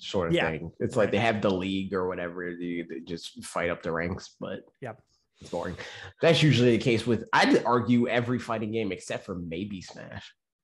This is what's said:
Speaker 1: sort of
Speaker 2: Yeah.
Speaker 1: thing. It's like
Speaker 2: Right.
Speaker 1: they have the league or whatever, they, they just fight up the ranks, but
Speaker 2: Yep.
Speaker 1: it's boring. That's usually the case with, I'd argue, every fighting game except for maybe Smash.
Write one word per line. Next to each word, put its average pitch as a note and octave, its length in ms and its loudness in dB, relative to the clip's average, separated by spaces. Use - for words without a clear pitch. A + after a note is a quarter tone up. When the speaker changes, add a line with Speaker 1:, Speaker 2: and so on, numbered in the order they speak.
Speaker 1:
sort F2 220 0
of E2+ 60 2
Speaker 2:
Yeah. B2+ 160 2
Speaker 1:
thing. D#2+ 280 -8
It's G#2+ 160 -4
like G#2 120 4
Speaker 2:
Right. - 60 -2
Speaker 1:
they G2+ 40 2
have A2 240 2
the G#2 80 2
league F#2+ 440 -2
or F#2 140 0
whatever, F2 480 -6
they, F2 320 -4
they E2 140 -10
just F2+ 420 -10
fight F2 280 -2
up E2+ 100 -4
the F2 100 -4
ranks, E2+ 480 -4
but F#2+ 220 -10
Speaker 2:
Yep. A2+ 220 -12
Speaker 1:
it's - 80 -20
boring. F2 260 -6
That's D#3 220 6
usually A#2+ 340 6
the G2+ 60 -2
case A2+ 220 2
with, A#2 280 0
I'd G3+ 320 6
argue, A#2+ 420 4
every A#2+ 320 0
fighting A2+ 320 -4
game A2 220 -2
except A2+ 320 -8
for G2 100 -6
maybe F2+ 460 -6
Smash. - 520 -14